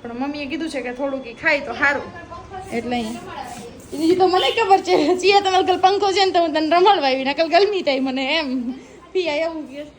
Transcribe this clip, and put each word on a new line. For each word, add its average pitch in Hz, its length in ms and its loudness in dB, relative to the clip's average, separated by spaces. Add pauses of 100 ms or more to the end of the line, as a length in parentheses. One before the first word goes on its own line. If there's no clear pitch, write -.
પણ 233 100 -12
મમ્મીએ 285 320 -6
કીધું 302 240 -8
છે 277 120 -6
કે 247 100 -8
થોડુંક 262 360 -6
ઈ 233 60 -14
ખાય 302 260 0
તો 233 140 -8
સારું, 277 280 0 (720)
એટલે 240 220 -4
અહીં. 233 220 -6 (840)
બીજું 330 180 4
તો 370 100 4
મને 453 360 2
ખબર 392 160 6
છે, 359 380 2
સિયા 392 220 6
તમે 381 240 2
કાલ 359 140 2
પંખો 392 340 2
છે 381 140 2
ને 370 60 0
તો 339 80 2
હું 330 140 2
તને 311 140 0
રમાડવા 349 400 4
આવી, 269 160 0
નકલ 285 240 0
ગરમી 381 340 2
થાય 269 180 0
મને 269 360 -2
એમ. 262 380 -4 (400)
પિયા 330 220 -2
એવું 320 320 -4
કહે 285 160 -14 (140)